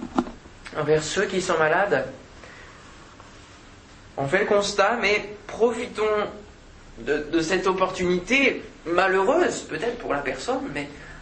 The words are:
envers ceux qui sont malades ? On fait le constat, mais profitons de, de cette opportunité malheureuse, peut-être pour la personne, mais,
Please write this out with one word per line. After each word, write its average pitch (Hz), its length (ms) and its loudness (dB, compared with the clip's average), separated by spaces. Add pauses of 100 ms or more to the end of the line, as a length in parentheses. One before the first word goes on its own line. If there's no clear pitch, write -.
(760)
envers 151 240 2
ceux 190 240 -2
qui 190 160 -2
sont 170 160 0
malades ? 160 480 2 (2000)
On 139 120 -2
fait 185 140 2
le 202 40 2
constat, 202 560 2
mais 196 320 0 (140)
profitons 233 560 0 (960)
de, 143 320 -2
de 170 80 2
cette 175 260 0
opportunité 185 960 2 (220)
malheureuse, 190 760 2
peut-être 220 360 -4
pour 131 160 -4
la 143 60 0
personne, 175 520 -4
mais, 143 160 -6 (340)